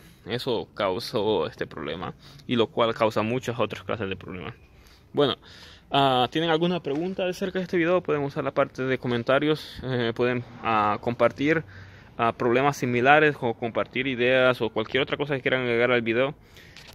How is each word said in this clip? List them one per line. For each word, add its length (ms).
Eso 500
causó 720
este 180
problema, 480
y 100
lo 120
cual 260
causa 300
muchas 340
otras 260
clases 260
de 60
problemas. 380
Bueno, 260
ah, 400
¿tienen 220
alguna 300
pregunta 440
acerca 320
de 60
este 140
video? 260
Pueden 180
usar 220
la 100
parte 300
de 160
comentarios, 840
eh, 320
pueden, 300
ah, 400
compartir, 640
ah, 200
problemas 400
similares 600
o 160
compartir 500
ideas 560
o 80
cualquier 320
otra 160
cosa 180
que 60
quieran 200
agregar 300
al 120
video, 320